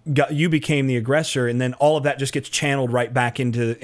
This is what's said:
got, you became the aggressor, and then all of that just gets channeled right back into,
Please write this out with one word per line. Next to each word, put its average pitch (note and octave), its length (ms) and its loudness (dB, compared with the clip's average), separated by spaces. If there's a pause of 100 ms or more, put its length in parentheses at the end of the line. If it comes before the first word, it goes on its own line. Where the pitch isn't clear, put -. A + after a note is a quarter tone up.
(120)
got, C#3 200 2
you D#3 160 2
became D3 400 0
the C3 80 0
aggressor, C3+ 500 0
and A#2+ 140 0
then B2+ 140 -2
all D3+ 220 4
of D3 60 -2
that C#3 160 0
just C3+ 140 -4
gets - 160 -6
channeled C#3 440 0
right A#2+ 220 0
back A#2+ 240 0
into, A#2 460 -2